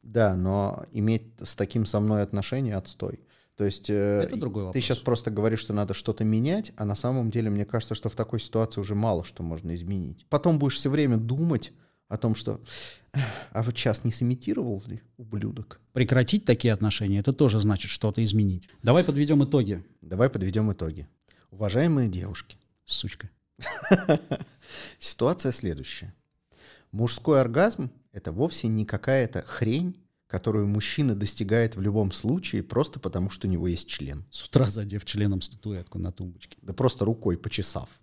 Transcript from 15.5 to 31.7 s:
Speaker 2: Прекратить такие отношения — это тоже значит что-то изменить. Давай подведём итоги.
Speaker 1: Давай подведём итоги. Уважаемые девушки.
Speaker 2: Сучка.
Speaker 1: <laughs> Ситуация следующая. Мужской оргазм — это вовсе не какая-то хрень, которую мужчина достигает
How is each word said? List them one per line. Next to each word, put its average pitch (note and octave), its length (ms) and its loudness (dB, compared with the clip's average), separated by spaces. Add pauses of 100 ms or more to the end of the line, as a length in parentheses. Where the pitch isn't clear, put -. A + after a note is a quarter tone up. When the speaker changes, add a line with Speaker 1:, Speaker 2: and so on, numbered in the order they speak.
Speaker 2:
Прекратить B2+ 520 4
такие A#2 260 4
отношения — G2+ 520 2
это C3+ 100 2
тоже A2+ 260 4
значит G2+ 300 2
что-то A2 340 0
изменить. G2 460 2 (140)
Давай C#3+ 200 6
подведём D3 400 4
итоги. G#2+ 400 2 (180)
Speaker 1:
Давай F#2 280 2
подведём G#2 420 0
итоги. D#2+ 360 -6 (420)
Уважаемые A#2+ 600 2
девушки. F2+ 480 -8 (280)
Speaker 2:
Сучка. - 420 -6 (300)
Speaker 1:
<laughs> - 600 2 (800)
Ситуация C#3 520 0
следующая. F#2 640 -6 (800)
Мужской A#2+ 500 2
оргазм — C#3 480 2 (220)
это F#2 200 -10
вовсе B2 360 -2
не G#2+ 180 0
какая-то A2+ 600 0
хрень, D3+ 520 -2 (300)
которую G2+ 400 0
мужчина G#2+ 480 2
достигает G#2+ 600 0